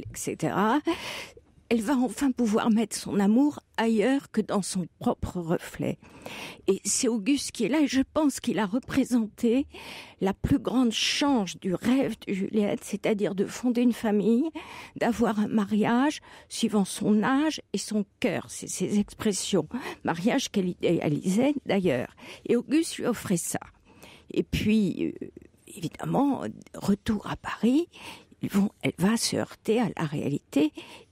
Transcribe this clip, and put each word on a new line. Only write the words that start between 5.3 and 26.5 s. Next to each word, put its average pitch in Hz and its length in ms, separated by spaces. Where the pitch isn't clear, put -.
reflet. 160 580
Et 190 160
c'est 214 240
Auguste 233 460
qui 233 100
est 180 60
là, 294 100
et 277 80
je 262 140
pense 302 280
qu'il 226 180
a 214 60
représenté 233 1000
la 190 140
plus - 260
grande 233 320
chance 247 640
du 185 160
rêve 233 420
de 208 60
Juliette, 208 500
c'est-à-dire 202 520
de 196 100
fonder 240 380
une 247 100
famille, 233 560
d'avoir 220 420
un 208 80
mariage 220 720
suivant 214 340
son 208 400
âge 277 380
et 202 60
son 208 260
cœur. 160 300
C'est - 180
ses 190 320
expressions. 190 680
Mariage 180 480
qu'elle 185 160
idéalisait 185 840
d'ailleurs. 147 480
Et 240 80
Auguste 320 400
lui - 80
offrait 196 320
ça. - 240
Et 165 120
puis, 202 800
euh, - 60
évidemment, 196 720